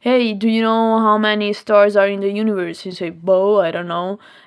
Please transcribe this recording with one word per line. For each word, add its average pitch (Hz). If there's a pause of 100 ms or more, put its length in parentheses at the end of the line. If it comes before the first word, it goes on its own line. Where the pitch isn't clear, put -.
"Hey, 240
do 208
you 220
know 226
how 214
many 214
stars 208
are 196
in 202
the 196
universe?" 202
You 190
say 180
"Bo, 190
I 165
don't 175
know." 180 (280)